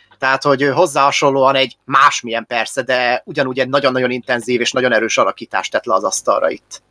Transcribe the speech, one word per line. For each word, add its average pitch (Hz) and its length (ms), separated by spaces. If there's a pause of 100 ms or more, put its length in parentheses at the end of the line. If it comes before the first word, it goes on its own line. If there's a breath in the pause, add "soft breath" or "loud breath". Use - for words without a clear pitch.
(180 soft breath)
Tehát, 135 240
hogy, 139 200
ö, 147 80
hozzá 151 340
hasonlóan 139 500
egy 135 300
másmilyen 131 640
persze, 120 360
de 123 420
ugyanúgy 135 340
egy 127 100
nagyon-nagyon 127 420
intenzív 123 500
és 117 120
nagyon 123 200
erős 110 260
alakítást 95 540
tett 98 120
le 95 100
az 98 100
asztalra 101 460
itt - 400